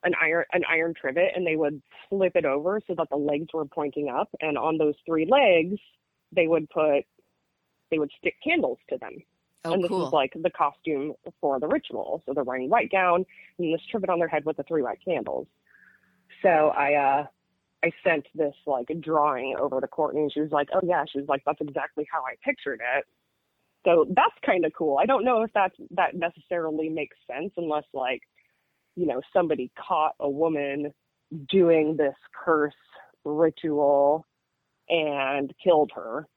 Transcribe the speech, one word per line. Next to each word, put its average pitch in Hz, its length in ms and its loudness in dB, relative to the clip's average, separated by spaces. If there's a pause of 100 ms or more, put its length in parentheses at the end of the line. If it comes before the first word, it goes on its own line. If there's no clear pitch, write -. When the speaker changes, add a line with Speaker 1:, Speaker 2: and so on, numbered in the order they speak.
Speaker 1:
An 180 80 2 (100)
iron, 165 300 0
an 180 180 0
iron 165 240 -2
trivet, 160 400 0
and 180 100 -4
they 160 120 -2
would 151 260 -2 (260)
flip 190 280 0
it 165 80 0
over 151 420 0
so 185 80 -4
that 160 160 -4
the 139 60 -4
legs 147 360 -2
were 160 120 -4
pointing 147 440 -6
up, 135 200 -4 (120)
and 156 160 -4
on 156 220 -2
those 151 160 0 (100)
three 165 220 -2
legs, 196 540 4 (500)
they 165 160 2
would 160 240 0
put, 151 340 2 (880)
they 160 80 -2
would 147 200 -2
stick - 260 -4
candles 302 340 0 (120)
to 127 80 -4
them. - 200 -14 (460)
Speaker 2:
Oh, 165 80 -2
Speaker 1:
And 180 120 0
this 175 60 -2
Speaker 2:
cool. 180 160 -2
Speaker 1:
is, 131 60 -4
like, 139 220 2
the 165 160 -2
costume 147 640 -4 (260)
for 135 200 0
the 151 80 -4
ritual. - 580 -4
So 139 80 -6
they're 143 100 -2
wearing 127 260 -6
white 226 200 2
gown 185 360 2 (320)
and 165 160 0
this 170 160 -4
trivet 185 200 -4
on 175 100 2
their 165 80 0
head 151 160 -2
with 156 140 -4
the 139 60 -6
three 156 180 -2
white 117 220 -6
candles. 101 440 -4 (920)
So 202 60 6
I, 151 460 4
uh, 139 320 2 (580)
I 165 80 2 (120)
sent 160 300 2
this, 151 200 -2 (120)
like, 127 220 -2 (120)
drawing 147 580 0
over 135 220 -2
to 143 80 -6
Courtney, 151 340 -2
and 143 100 -2
she 147 80 -4
was 151 120 -2
like, 147 220 0
"Oh, 190 100 2
yeah." 170 260 0
She 139 100 -6
was 143 80 -10
like, 143 180 0
"That's - 140 -2
exactly 147 520 -6
how 156 120 -4
I 123 200 -10
pictured 139 360 -4 (160)
it." - 100 -4 (800)
So 170 280 6
that's 339 300 2
kinda 175 280 2
cool. 147 260 0
I 147 80 4
don't 226 180 2
know 247 180 2
if 226 120 -4
that's, 190 220 0 (160)
that 180 240 0
necessarily 160 720 -4
makes 156 280 -6 (100)
sense 151 300 -8
unless, 151 360 -4
like, 131 300 -4 (720)
you 180 100 -2
know, 127 160 -2 (100)
somebody 151 440 0
caught 156 440 0
a 143 100 -2
woman 147 640 -2 (560)
doing 165 480 6
this 143 200 0 (180)
curse 151 400 0 (500)
ritual 147 1040 2 (600)
and 143 640 -2 (100)
killed 156 300 4
her 113 420 -10